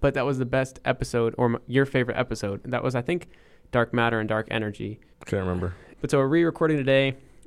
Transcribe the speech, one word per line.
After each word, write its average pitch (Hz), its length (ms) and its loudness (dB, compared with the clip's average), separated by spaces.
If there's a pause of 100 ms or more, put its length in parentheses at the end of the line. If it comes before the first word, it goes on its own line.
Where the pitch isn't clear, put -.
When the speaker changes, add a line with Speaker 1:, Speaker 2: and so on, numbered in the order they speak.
Speaker 1:
But 139 140 2
that 139 100 0
was 139 140 -2
the 127 80 -2
best 131 400 -2
episode, 120 500 0
or 123 200 2
m-, - 100 -12
your 131 180 2
favorite 127 320 0
episode. 104 480 -4
That 123 180 -4
was, 127 120 -2
I 120 80 0
think, 175 260 -4 (440)
Dark 117 200 2
Matter 117 280 2
and 107 80 -2
Dark 110 220 -2
Energy. 107 480 -6 (280)
Speaker 2:
Can't 101 160 -2
remember. 90 320 -2 (260)
Speaker 1:
But 139 100 -4
so 151 60 2
we're 135 120 4
re-recording 160 500 2
today, 135 380 2 (300)